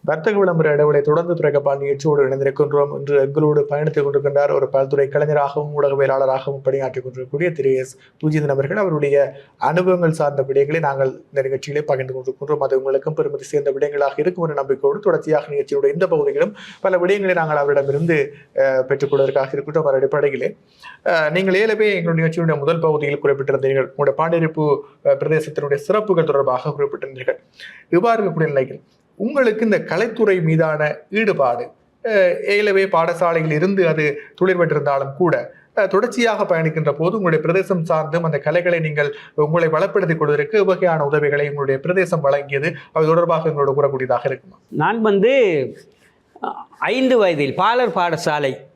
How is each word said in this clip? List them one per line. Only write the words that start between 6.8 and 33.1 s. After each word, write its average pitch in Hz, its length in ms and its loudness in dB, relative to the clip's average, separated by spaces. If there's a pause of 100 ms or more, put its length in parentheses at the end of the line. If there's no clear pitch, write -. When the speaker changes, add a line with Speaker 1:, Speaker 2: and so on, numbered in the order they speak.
Speaker 1:
கொண்டிருக்கக்கூடிய 131 480 -6
திரு 135 240 0
எஸ். 131 240 -6 (200)
பூஜிதன் 156 300 -2
அவர்கள். 139 280 -2
அவருடைய 143 560 0 (240)
அனுபவங்கள் 175 540 2
சார்ந்த 143 380 -2
விடயங்களை 139 320 2
நாங்கள் 139 400 -2 (120)
இந்த 139 100 -2
நிகழ்ச்சியிலே 135 380 -4
பகிர்ந்து 131 340 -4
கொண்டிருக்கின்றோம். 131 460 -6
அது 135 180 0
உங்களுக்கும் 135 360 -2
பெருமதி 143 280 -4
சேர்ந்த 143 280 -2
விடயங்களாக 143 460 -2
இருக்கும் 175 280 -2
என்ற 147 160 -4
நம்பிக்கையோடு 135 400 0
தொடர்ச்சியாக 156 480 0
நிகழ்ச்சியோட 139 440 0
இந்த 175 140 0
பகுதிகளும் 156 480 0 (260)
பல 185 180 0
விடயங்களை 185 360 2
நாங்கள் 156 220 0
அவரிடமிருந்து, 143 800 0 (220)
அ, 131 320 2
பெற்றுக்கொள்வதற்காக 135 640 0
இருக்கின்றோம். 151 300 -2
அதன் 139 120 2
அடிப்படையிலே, 135 600 0 (500)
அ, 156 240 2
நீங்கள் 185 240 0
ஏலவே 208 400 2
எங்களுடைய 170 200 -2
நிகழ்ச்சியுடைய 160 440 0
முதல் 160 220 0
பகுதியில் 147 420 0
குறிப்பிட்டிருந்தீர்கள், 135 760 0
உங்களுடைய 139 200 2
பாண்டிருப்பு, 160 640 0 (280)
அ, 139 180 4
பிரதேசத்தினுடைய 147 500 0
சிறப்புகள் 190 500 0
தொடர்பாக 135 540 0
குறிப்பிட்டிருந்தீர்கள். 135 580 -4 (540)
இவ்வாறு 220 340 2
இருக்கக்கூடிய 160 220 0
நிலையில் 139 340 -2 (380)
உங்களுக்கு 240 460 0
இந்த 208 140 2
கலைத்துறை 185 640 0
மீதான 156 540 0 (140)
ஈடுபாடு, 147 580 0 (380)
அ, 226 40 -2 (380)
ஏலவே 202 360 2
பாடசாலையில் 170 680 0